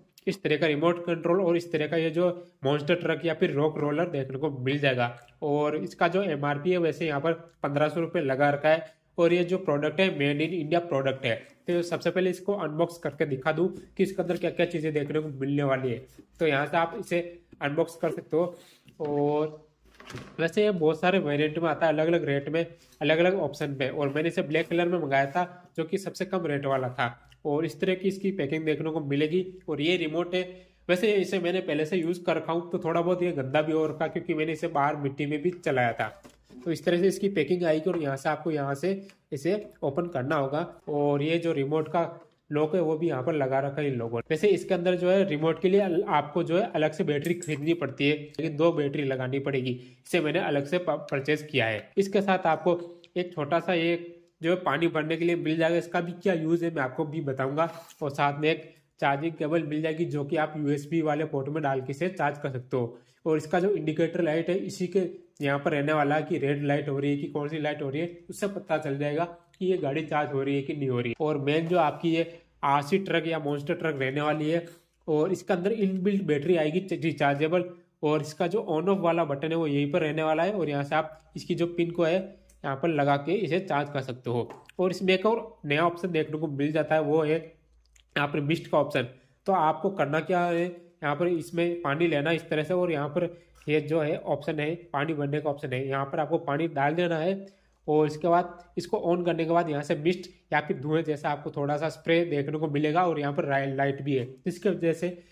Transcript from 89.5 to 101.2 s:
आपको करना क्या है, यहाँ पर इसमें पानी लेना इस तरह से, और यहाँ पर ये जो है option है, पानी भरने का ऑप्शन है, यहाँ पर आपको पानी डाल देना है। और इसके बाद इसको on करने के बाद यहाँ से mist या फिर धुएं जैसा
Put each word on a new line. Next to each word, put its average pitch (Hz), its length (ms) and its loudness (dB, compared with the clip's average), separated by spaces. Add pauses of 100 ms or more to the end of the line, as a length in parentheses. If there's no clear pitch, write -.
आपको 165 380 2
करना 156 300 0
क्या 175 240 2
है, 175 220 0 (360)
यहाँ 147 140 0
पर 175 120 2
इसमें 170 540 0
पानी 151 240 2
लेना 156 240 2
इस 160 180 -2
तरह 151 140 0
से, 180 120 -2
और 180 180 2
यहाँ 147 160 0
पर 170 400 -4 (200)
ये 151 120 4
जो 151 200 0
है 147 180 0
option 151 420 -2
है, 151 140 -2
पानी 156 400 -2
भरने 143 260 -2
का 147 100 -2
ऑप्शन 143 220 -6
है, 131 160 -2
यहाँ 135 160 -2
पर 156 160 -2
आपको 156 180 0
पानी 156 300 -2
डाल 147 260 2
देना 170 220 0
है। 190 300 -2 (420)
और 151 180 4
इसके 151 220 -2
बाद 175 360 2 (140)
इसको 175 380 0
on 175 100 -2
करने 165 180 0
के 160 60 0
बाद 170 200 2
यहाँ 143 120 -2
से 160 120 -2
mist 165 360 -2 (220)
या 151 80 2
फिर 151 180 -4
धुएं 156 260 0
जैसा 151 240 -4